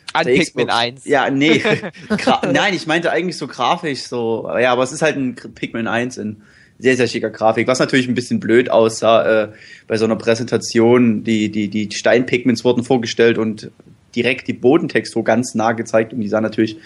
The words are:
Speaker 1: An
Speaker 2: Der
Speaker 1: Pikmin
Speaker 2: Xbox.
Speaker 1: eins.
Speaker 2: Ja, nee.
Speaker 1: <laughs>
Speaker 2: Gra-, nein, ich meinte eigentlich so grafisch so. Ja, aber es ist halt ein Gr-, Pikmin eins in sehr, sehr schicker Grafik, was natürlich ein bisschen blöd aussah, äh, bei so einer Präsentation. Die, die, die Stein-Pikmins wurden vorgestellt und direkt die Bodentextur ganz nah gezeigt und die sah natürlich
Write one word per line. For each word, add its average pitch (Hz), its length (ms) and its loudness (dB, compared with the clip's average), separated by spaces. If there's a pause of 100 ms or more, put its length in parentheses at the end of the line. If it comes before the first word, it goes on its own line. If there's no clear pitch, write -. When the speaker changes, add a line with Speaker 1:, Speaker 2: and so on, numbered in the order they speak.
(140)
Speaker 1:
An 165 120 0
Speaker 2:
Der 123 80 0
Speaker 1:
Pikmin 139 340 0
Speaker 2:
Xbox. 92 140 -2
Speaker 1:
eins. 123 240 -6
Speaker 2:
Ja, 127 240 2
nee. 143 320 2 (280)
Speaker 1:
<laughs> - 200 -14
Speaker 2:
Gra-, 214 420 0
nein, 180 220 0
ich 160 140 -6
meinte 165 240 0
eigentlich 170 260 -4
so 147 100 -8
grafisch 139 560 -4
so. 113 460 -4 (100)
Ja, 123 120 2
aber 127 120 2
es 131 80 -4
ist 151 100 -10
halt 151 140 2
ein 127 200 -4
Gr-, - 140 -16
Pikmin 117 380 -8
eins 117 300 -4
in 107 240 -10 (380)
sehr, 127 180 2
sehr 120 100 2
schicker 113 220 -4
Grafik, 113 380 0
was 127 120 2
natürlich 123 280 0
ein 123 80 -2
bisschen 120 240 -2
blöd 117 320 2
aussah, 110 720 4
äh, 107 40 -6 (400)
bei 113 100 -2
so 110 80 0
einer 110 100 0
Präsentation. 117 1080 2
Die, 107 280 0
die, 107 160 -2
die 104 260 -4
Stein-Pikmins 123 720 2
wurden 120 180 2
vorgestellt 117 540 2
und 110 320 -4 (460)
direkt 120 320 -2
die 127 60 -4
Bodentextur 123 720 0
ganz 123 300 0
nah 113 200 0
gezeigt 113 380 -2
und 131 100 -8
die 101 60 -4
sah 107 140 -2
natürlich 110 440 -2